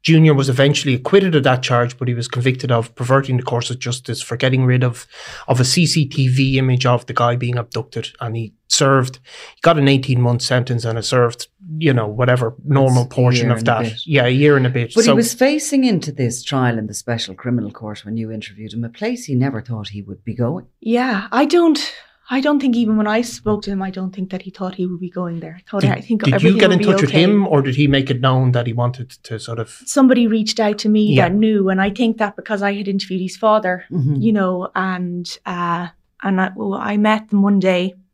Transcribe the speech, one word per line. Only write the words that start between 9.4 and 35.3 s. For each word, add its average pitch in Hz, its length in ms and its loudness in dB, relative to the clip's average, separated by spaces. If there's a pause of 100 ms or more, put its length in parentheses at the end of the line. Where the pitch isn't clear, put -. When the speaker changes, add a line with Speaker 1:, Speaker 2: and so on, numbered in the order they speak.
Speaker 1:
he - 60 -20
got 170 160 4
an 139 100 4
eighteen-month 123 540 2
sentence 123 420 -2
and 113 140 -4
it 110 60 -6
served, 120 440 0 (300)
you 156 140 2
know, 113 140 2
whatever 120 480 0 (100)
normal 131 380 4
Speaker 2:
That's 120 120 -6
a - 20 -2
Speaker 1:
portion 123 300 2
Speaker 2:
year 123 80 2
Speaker 1:
of 110 40 -2
Speaker 2:
and 117 100 0
a 123 40 2
Speaker 1:
that. 113 100 0
Speaker 2:
bit. 113 240 -6
Speaker 1:
Yeah, 135 200 2
a 127 40 2
year 143 260 4
and 127 100 2
a 123 40 2
bit. 120 240 -4
Speaker 2:
But 220 100 4
he - 20 4
Speaker 1:
So 220 100 6
Speaker 2:
was 233 180 0
facing 285 500 0
into 175 280 0
this 120 320 -4
trial 123 340 0
in 107 80 -6
the 101 80 -10
Special 113 400 -6
Criminal 117 380 -4
Court 107 320 -12
when 110 120 -8
you 113 140 -6
interviewed 107 440 -14
him, 117 100 -6
a 117 40 -10
place 240 360 -8
he 143 100 -6
never 123 260 0
thought 110 280 -10
he 101 140 -12
would 98 220 -16
be 110 100 -8
going. 123 320 -4 (140)
Speaker 3:
Yeah, 233 520 -2
I 277 140 2
don't, 330 340 4 (480)
I 262 120 -2
don't 294 200 0
think 254 140 0
even 220 220 0
when 214 100 0
I 220 160 0
spoke 214 400 -4
to 196 80 -8
him, 196 180 -4
I - 40 -6
don't 190 200 -8
think 185 180 -8
that 180 120 -8
he 185 80 -16
thought 185 240 -8
he 180 120 -4
would 175 120 -6
be 175 120 -8
going 170 280 -8
there. 165 220 -14
I - 100 -20
thought, 196 120 -2
Speaker 1:
Did, - 100 2
Speaker 3:
I - 80 -6
think - 240 -4
Speaker 1:
did 143 60 4
you 127 40 4
Speaker 3:
everything 190 240 4
Speaker 1:
get 214 120 6
Speaker 3:
would - 20 4
Speaker 1:
in 175 80 4
Speaker 3:
be 208 40 0
Speaker 1:
touch 196 180 2
with 131 80 0
Speaker 3:
okay. 156 120 4
Speaker 1:
him, 202 240 4
or 147 160 2
did 131 140 -2
he 147 100 2
make 135 240 0
it 123 100 -2
known 131 300 2
that 120 160 0
he 110 60 -6
wanted 120 380 -4
to - 280 -14
sort 117 220 -10
of 110 100 -10 (160)
Speaker 3:
Somebody 254 400 4
reached 214 320 0
out 208 200 0
to 220 100 -2
me 214 260 4
Speaker 1:
Yeah. 131 140 4
Speaker 3:
that 185 80 0
knew, 214 320 2
and 190 120 0
I 196 100 0
think 220 280 -2
that 208 160 -2
because 202 280 -6
I 202 120 0
had 202 140 -6
interviewed 190 320 -4
his 185 160 -8
father, 214 560 0
Speaker 2:
Mm-hmm. 147 240 -2
Speaker 3:
you 214 160 0
know, 185 420 -2
and, 180 720 -6